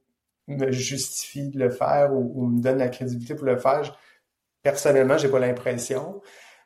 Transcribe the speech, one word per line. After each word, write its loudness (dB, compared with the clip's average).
me -2
justifie -6
de -8
le 2
faire 2
ou, -2
ou -2
me 2
donne 2
la 2
crédibilité -8
pour -8
le 2
faire ? 2
Je, -8
personnellement, 4
j'ai 2
pas 4
l'impression. -2